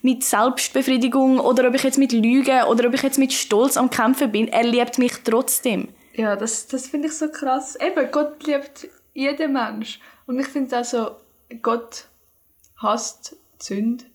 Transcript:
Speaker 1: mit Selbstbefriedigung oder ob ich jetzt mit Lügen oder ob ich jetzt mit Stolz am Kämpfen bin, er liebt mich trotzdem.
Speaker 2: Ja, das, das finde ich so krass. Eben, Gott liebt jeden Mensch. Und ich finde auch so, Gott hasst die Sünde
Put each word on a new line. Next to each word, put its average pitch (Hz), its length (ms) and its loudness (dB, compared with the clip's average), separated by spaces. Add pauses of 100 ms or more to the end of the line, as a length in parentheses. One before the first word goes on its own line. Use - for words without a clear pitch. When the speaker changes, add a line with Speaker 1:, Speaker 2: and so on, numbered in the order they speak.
Speaker 1:
mit 254 220 0
Selbstbefriedigung 262 1120 2
oder 247 300 4
ob 247 80 0
ich 262 80 0
jetzt 269 140 2
mit 269 120 4
Lügen 247 540 4
oder 240 240 4
ob 240 60 0
ich 262 80 0
jetzt 269 160 0
mit 269 140 2
Stolz 233 440 2
am 247 140 2
Kämpfen 247 420 0
bin, 220 160 0
er - 160 2
liebt 240 340 0
mich 247 140 2 (120)
trotzdem. 233 640 0 (260)
Speaker 2:
Ja, 214 200 0
das, 208 320 -6
das 262 220 -8
finde 294 180 -4
ich 302 100 -6
so 311 120 -4
krass. 285 520 -4
Eben, 311 300 0
Gott 294 340 -2
liebt 285 440 -4 (260)
jeden 285 380 -2
Mensch. 220 480 -4 (260)
Und 254 140 -4
ich 277 80 -4
finde 254 320 -2
auch 240 40 -4
so, 233 280 -4 (500)
Gott - 440 -4 (720)
hasst - 580 -4 (240)
die - 40 -18
Sünde 226 400 -4 (100)